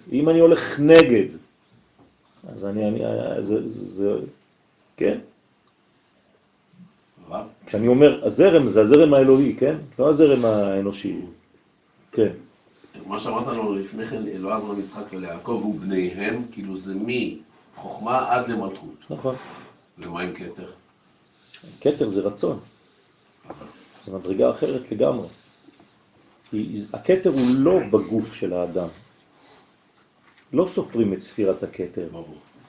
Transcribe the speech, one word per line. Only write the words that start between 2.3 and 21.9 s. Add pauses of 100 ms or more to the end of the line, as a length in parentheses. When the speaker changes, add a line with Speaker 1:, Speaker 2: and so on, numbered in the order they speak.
Speaker 1:
אז
אני,
אני, (420)
זה,
זה,
זה, (760)
כן? (2000)
Speaker 2:
רב? (200)
Speaker 1:
כשאני
אומר
הזרם,
זה
הזרם
האלוהי,
כן? (220)
לא
הזרם
האנושי. (920)
כן. (720)
Speaker 2:
מה
שאמרת
לנו
לפני
כן,
אלוהי
אברהם,
יצחק
וליעקב
ובניהם, (100)
כאילו
זה
מחוכמה
עד
למלכות. (140)
Speaker 1:
נכון. (640)
Speaker 2:
ומה
עם
כתר? (1120)
Speaker 1:
כתר